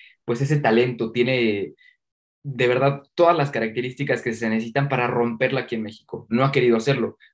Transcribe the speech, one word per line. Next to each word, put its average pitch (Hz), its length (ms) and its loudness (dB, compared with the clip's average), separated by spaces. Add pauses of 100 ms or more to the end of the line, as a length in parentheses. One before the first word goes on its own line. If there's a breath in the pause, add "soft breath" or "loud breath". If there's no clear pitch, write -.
(260 loud breath)
pues, 120 160 -4
ese 147 180 0
talento, 117 540 2
tiene 117 600 0 (720 soft breath)
de 127 240 -2
verdad 135 360 2 (100)
todas 170 240 4
las 143 140 -2
características 123 680 -4
que 117 120 -4
se 110 160 -4
necesitan 117 400 -2
para 123 180 0
romperla 120 540 -2
aquí 120 140 -8
en 110 80 -6
México. - 460 -14
No 117 140 2
ha 139 80 2
querido 123 240 4
hacerlo. 113 420 -2 (160 soft breath)